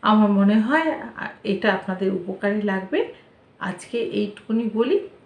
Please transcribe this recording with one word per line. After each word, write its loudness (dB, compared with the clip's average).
আমার 6
মনে 6
হয়, 2
আ, -8
এটা 0
আপনাদের -4
উপকারে -4
লাগবে। -2
আজকে -8
এইটুকুনি -4
বলি 0